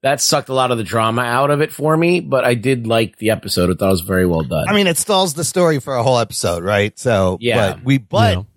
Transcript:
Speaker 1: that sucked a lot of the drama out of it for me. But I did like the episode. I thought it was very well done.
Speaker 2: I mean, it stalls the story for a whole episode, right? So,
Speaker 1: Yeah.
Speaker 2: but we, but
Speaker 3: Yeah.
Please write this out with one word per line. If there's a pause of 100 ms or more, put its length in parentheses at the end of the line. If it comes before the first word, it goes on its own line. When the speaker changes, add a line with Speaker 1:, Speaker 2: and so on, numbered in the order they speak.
Speaker 1:
that
sucked
a
lot
of
the
drama
out
of
it
for
me.
But
I
did
like
the
episode.
I
thought
it
was
very
well
done.
Speaker 2:
I
mean,
it
stalls
the
story
for
a
whole
episode,
right?
So,
Speaker 1:
Yeah.
Speaker 2:
but
we,
but
Speaker 3:
Yeah. (140)